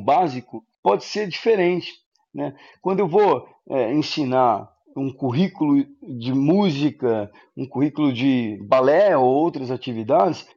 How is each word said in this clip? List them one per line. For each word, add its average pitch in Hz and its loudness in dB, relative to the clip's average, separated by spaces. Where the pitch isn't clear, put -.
básico, 131 -2
pode 190 0
ser 202 -6
diferente, 180 0
né? 143 -8
Quando 185 -2
eu 196 0
vou, 170 2
é, 127 0
ensinar 127 0
um 135 -6
currículo 143 0
de 127 -8
música, 139 0
um 135 -8
currículo 147 -2
de 120 -2
balé 151 4
ou 131 2
outras 139 0
atividades, 127 -2